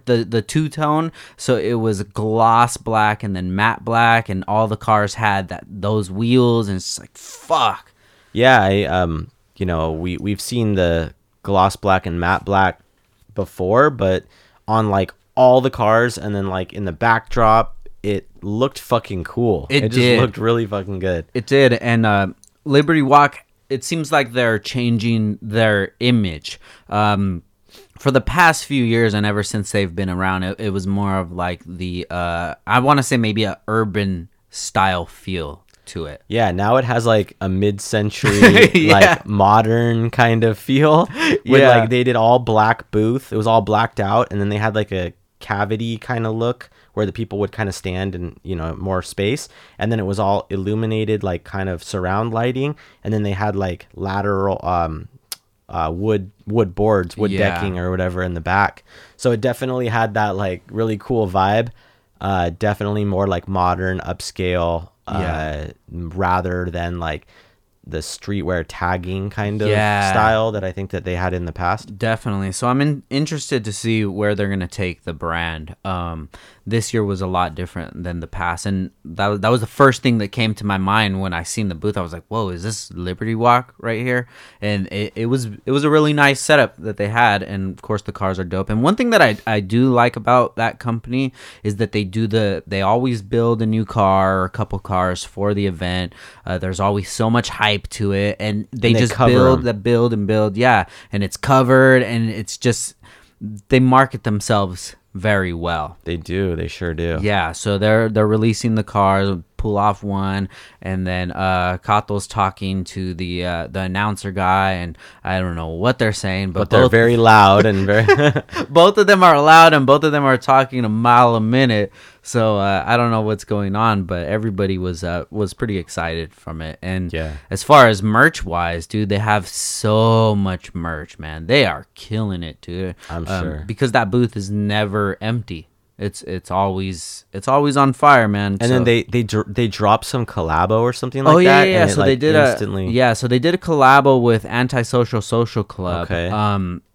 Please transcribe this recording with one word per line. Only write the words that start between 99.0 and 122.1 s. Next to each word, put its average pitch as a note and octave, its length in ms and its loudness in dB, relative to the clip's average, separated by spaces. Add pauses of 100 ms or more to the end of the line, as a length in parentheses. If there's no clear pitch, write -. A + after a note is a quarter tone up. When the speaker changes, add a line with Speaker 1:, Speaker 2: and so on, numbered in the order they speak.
Speaker 2:
cover B2 180 4
Speaker 1:
build B2+ 280 6
Speaker 2:
'em. B2 60 -4
Speaker 1:
the A#2+ 80 0
build A#2 400 0
and G2+ 140 -2
build, G#2+ 280 0
yeah, A2+ 280 4 (280)
and G2+ 120 -2
it's - 140 -6
covered, C3 640 4
and A2+ 260 -2
it's G#2+ 280 -10
just, - 360 -2 (760)
they C3 100 4
market B2+ 440 4
themselves G2+ 720 -2 (200)
very F#2+ 380 0
well. E2+ 500 -6
Speaker 2:
They E2+ 140 -6
do. F2+ 380 -4
They E2 120 -6
sure E2+ 260 -8
do. E2 280 -4
Speaker 1:
Yeah, F#2+ 320 -2
so G2+ 260 -4
they're, A2 300 2
they're G#2+ 180 2
releasing A2 480 0
the A2 80 0
cars, G2 540 0 (200)
pull G#2 200 -4
off G2+ 260 0
one, G2 440 -4 (340)
and F#2 260 -6
then, F2+ 240 -4
uh, F#2 520 -2
Kato's G#2 440 -2
talking F#2+ 580 -4
to F#2 280 -8
the, F2 320 -6
uh, E2+ 220 -6
the F#2+ 140 -8
announcer G2 500 -4
guy, F#2+ 420 2
and F2 240 -8 (260)
I F#2 160 -2
don't F2+ 160 -4
know E2 140 -6
what F#2+ 300 0
they're A2 140 0
saying, F#2+ 380 -4
but F2+ 80 -4
Speaker 2:
But G2+ 100 -2
they're A#2 140 6
Speaker 1:
both B2 80 4
Speaker 2:
very A#2 260 6
loud G#2 480 8
and G2 200 2
very G#2 200 4
Speaker 1:
<laughs> F#3 640 2
both F3 280 6
of G3+ 100 4
them F#3+ 160 6
are D#3 180 8
loud, D#3+ 320 10
and C#3 120 4
both C#3+ 180 6
of D3+ 80 2
them D3 140 0
are C3 120 4
talking C3 480 2
a G#2+ 40 -2
mile A#2+ 460 6
a A2 60 2
minute. A2+ 500 2 (300)